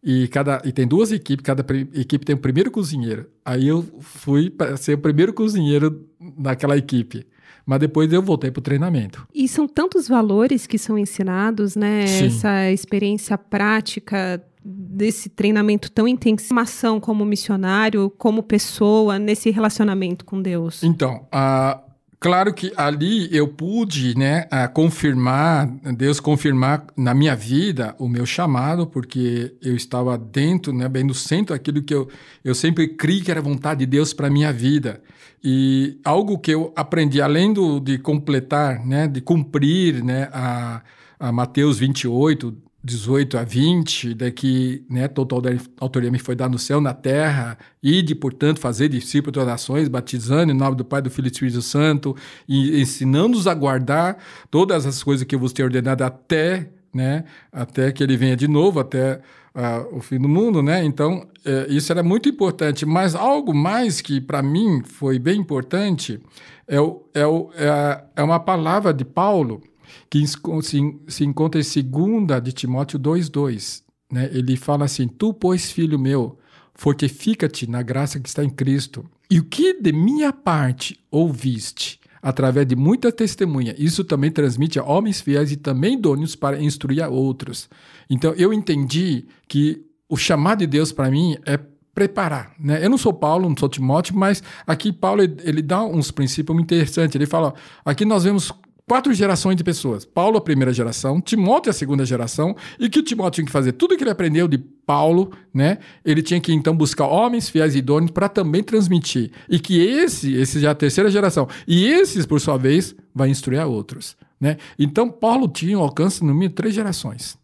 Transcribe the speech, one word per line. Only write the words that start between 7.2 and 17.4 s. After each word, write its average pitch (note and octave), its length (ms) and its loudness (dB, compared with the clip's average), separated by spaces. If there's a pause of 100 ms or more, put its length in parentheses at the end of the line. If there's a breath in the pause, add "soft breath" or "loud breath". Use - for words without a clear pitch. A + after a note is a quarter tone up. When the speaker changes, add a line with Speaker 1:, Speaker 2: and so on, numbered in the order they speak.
Speaker 1:
Mas C3+ 140 0
depois D#3 320 2
eu F3+ 100 4
voltei C#3+ 300 0
pro C3 100 -8
treinamento. C#3 720 -2
Speaker 2:
E C4+ 140 0
são D4+ 180 0
tantos D#4+ 440 -2
valores A#3 580 2
que A3+ 100 -2
são G#3+ 200 -2
ensinados, G3+ 800 -2
né? G#3 280 0
Speaker 1:
Sim. F#3+ 200 2
Speaker 2:
Essa F#3+ 440 0
experiência G3+ 680 -2
prática G3+ 1040 -4 (180)
desse G3 680 -4
treinamento G#3 600 0
tão A3 160 2
intenso, A#3+ 460 0
uma A#3+ 120 2
ação A3+ 360 -2
como G#3+ 240 -2
missionário, G3+ 920 0